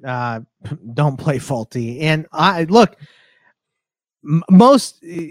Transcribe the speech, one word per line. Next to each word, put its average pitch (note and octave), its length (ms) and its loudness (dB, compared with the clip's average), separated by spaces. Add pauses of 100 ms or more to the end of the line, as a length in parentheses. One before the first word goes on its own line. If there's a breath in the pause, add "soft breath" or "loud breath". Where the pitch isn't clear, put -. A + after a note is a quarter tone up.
uh, B2 360 -8 (240)
<laughs> A#2 300 -14
don't D3 220 -2
play C#3 220 -4
Folty. A#2+ 640 -8
And D#3 300 -2
I, E3+ 320 0
look, G3 320 2 (1300 soft breath)
m-, D#3+ 260 -2
most, A#3 540 4 (260)